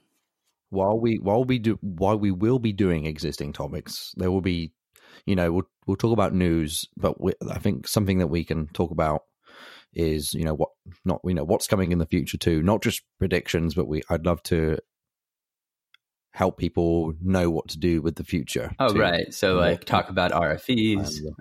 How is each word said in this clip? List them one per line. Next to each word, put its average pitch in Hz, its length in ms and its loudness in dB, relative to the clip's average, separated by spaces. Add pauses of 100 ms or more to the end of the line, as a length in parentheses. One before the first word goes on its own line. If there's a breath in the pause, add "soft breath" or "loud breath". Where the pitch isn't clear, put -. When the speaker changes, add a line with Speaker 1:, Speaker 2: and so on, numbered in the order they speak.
(680)
Speaker 1:
while 98 300 2
we, 113 200 2
while 107 240 2
we 127 160 2
do, 110 220 0
while 95 380 0
we 101 120 2
will 110 280 2
be 113 140 0
doing 90 320 2
existing 78 480 -6
topics, - 640 -10
there 90 140 0
will 95 100 2
be, 85 300 -2 (540 loud breath)
you 98 100 0
know, 87 160 2
we'll, 90 180 -2 (160)
we'll 98 120 0
talk 117 160 2
about 104 200 2
news, 82 540 2 (100)
but - 220 -2
we, 92 140 0 (160)
I - 100 -8
think - 280 -2
something 98 320 2
that 87 80 2
we 80 160 -2
can 78 240 -4
talk 85 240 -4
about 78 320 0 (720 loud breath)
is, 78 400 0
you 80 100 -2
know, 78 100 0
what, 73 160 -2 (340)
not, 92 200 -2
you 92 100 -2
know, 76 100 -2
what's 82 240 0
coming 95 240 2
in 87 60 2
the 82 80 2
future 87 320 -2
too, 82 240 2
not 95 200 2
just 107 200 -2 (160)
predictions, 85 560 0
but 85 140 0
we, 76 220 -2
I'd 82 160 -2
love 87 180 0
to 80 340 0 (1500)
help - 280 0
people 85 600 0
know 90 300 2
what 80 200 -2
to 82 100 -12
do 85 240 2
with 80 120 -2
the - 80 -10
future - 560 -4
Speaker 2:
Oh, 123 140 2
Speaker 1:
too. 107 60 2
Speaker 2:
right. 85 340 0
So, 98 200 2
Speaker 1:
And 90 80 4
Speaker 2:
like, 85 180 2
Speaker 1:
what - 80 -18
Speaker 2:
talk 101 220 2
about 90 220 0
R 82 200 2
F - 180 -4
Es, 101 500 0
Speaker 1:
Um, 76 220 -8